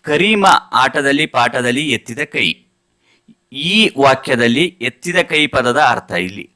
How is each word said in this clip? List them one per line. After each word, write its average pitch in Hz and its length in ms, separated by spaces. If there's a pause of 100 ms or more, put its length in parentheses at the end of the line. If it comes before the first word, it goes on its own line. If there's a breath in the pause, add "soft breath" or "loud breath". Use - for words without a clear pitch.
ಕರೀಮ 190 440 (260)
ಆಟದಲ್ಲಿ 139 540
ಪಾಠದಲ್ಲಿ 123 640
ಎತ್ತಿದ 113 280
ಕೈ. 139 360 (1000)
ಈ 180 460
ವಾಕ್ಯದಲ್ಲಿ 131 840
ಎತ್ತಿದ 175 360
ಕೈ 156 300
ಪದದ 127 340
ಅರ್ಥ, 123 320
ಇಲ್ಲಿ 92 440